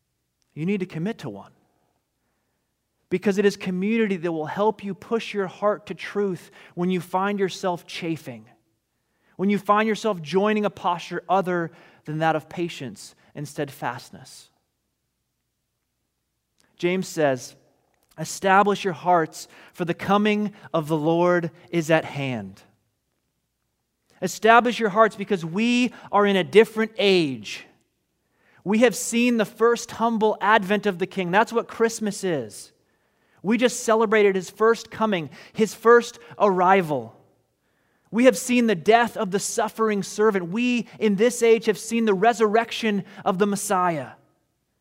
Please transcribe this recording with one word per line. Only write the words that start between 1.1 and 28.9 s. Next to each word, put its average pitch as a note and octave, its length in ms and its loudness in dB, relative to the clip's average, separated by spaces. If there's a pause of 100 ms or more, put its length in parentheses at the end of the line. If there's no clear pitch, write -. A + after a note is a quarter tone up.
to D3 100 -12
one. G2 220 -14 (1600)
Because F#3 260 -2
it G3+ 80 2
is G3 120 2
community G3 600 -2
that E3+ 140 -4
will D#3 160 -6
help G#3 380 -2
you G3 100 -8
push - 400 -6
your G3 120 -4
heart G3+ 400 -4
to F#3 80 -10
truth G3 560 -6 (240)
when F3+ 160 -2
you F#3 100 -2
find G3 400 -4
yourself F3+ 460 -4
chafing, C3+ 580 -10 (920)
when F#3+ 140 0
you G3+ 80 2
find G#3 300 2
yourself G#3 340 -2
joining G3+ 420 0
a G3 60 -2
posture F3 580 -6
other F3 440 0 (320)
than D#3 140 -8
that D#3+ 180 2
of D3 120 -10
patience - 680 -10 (180)
and D3 140 -12
steadfastness. - 1040 -10 (2250)
James F3+ 320 -2
says, C#3 480 -2 (640)
"Establish G3 640 0
your F#3+ 80 -2
hearts, E3 560 0 (240)
for F3 140 -8
the E3 80 -2
coming G#3 580 0 (220)
of D#3+ 140 -2
the D#3+ 80 0
Lord E3+ 540 2 (200)
is E3 200 -2
at D#3 140 2
hand." A#2+ 580 -8 (1600)
Establish A3+ 580 2
your A3+ 120 -2
hearts G#3+ 260 2
because F#3 300 -4
we A#3+ 480 0 (180)
are G3+ 140 4
in G3+ 100 2
a F#3 80 0
different G#3+ 540 2
age. E3 640 0 (1000)
We G#3+ 160 2
have A#3+ 140 4